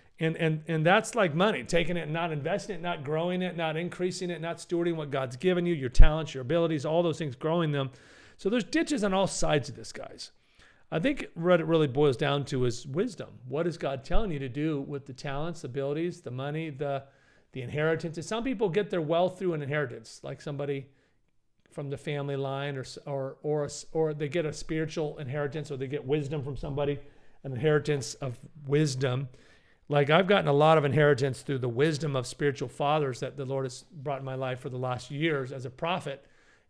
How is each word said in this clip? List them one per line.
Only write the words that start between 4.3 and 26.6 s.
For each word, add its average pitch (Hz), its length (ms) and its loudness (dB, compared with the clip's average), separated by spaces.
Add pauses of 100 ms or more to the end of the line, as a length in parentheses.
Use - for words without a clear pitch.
it, 165 100 -8
not 165 180 -6
stewarding 170 380 -2
what 151 140 -6
God's 131 260 -4
given 175 300 2
you, 175 80 2
your 131 140 -2
talents, 156 460 10
your 131 80 -8
abilities, 156 420 2
all 160 180 2
those 160 160 0
things, 143 180 -6
growing 160 360 0
them. 135 180 -2 (460)
So - 140 -2
there's 240 140 2
ditches 302 400 0
on 190 100 2
all 190 120 4
sides 156 420 2
of 117 80 -12
this, 110 160 -14
guys. - 400 -14 (580)
I 156 80 -2
think 254 360 0
what 170 260 4
it 160 60 -4
really 156 200 4
boils 135 300 2
down 143 300 0
to 135 200 0
is 113 200 -4
wisdom. 143 440 -6 (180)
What 151 180 -2
is 170 120 -4
God 135 260 -6
telling 208 260 6
you 147 100 -4
to 135 80 -6
do 147 340 -2
with 143 240 -8
the 135 80 -14
talents, 151 480 -6
the 143 60 -10
abilities, 147 520 -4
the - 100 -12
money, 147 400 -6
the, 139 340 -6 (480)
the 127 100 -10
inheritance? 160 540 -2
And 175 100 -8
some 220 180 -4
people 226 240 0
get 202 220 0
their 180 100 -2
wealth 170 380 0
through 180 160 -2
an 147 80 -4
inheritance, 127 600 -4
like 139 200 -12
somebody 143 460 -6 (800)
from 143 180 -10
the 139 80 -6
family 143 400 -4
line, 139 400 -4
or 131 60 -6
s-, - 240 -14
or, 135 360 -6
or, 151 200 -2
a 143 40 -2
s-, - 260 -12
or 160 200 2
they 151 160 -4
get 165 160 0
a 147 80 -2
spiritual 156 640 -4
inheritance, 147 540 -4
or 135 80 -6
they 135 80 -4
get 135 180 -6
wisdom 143 400 -2
from 139 100 -6
somebody, 143 440 -2 (460)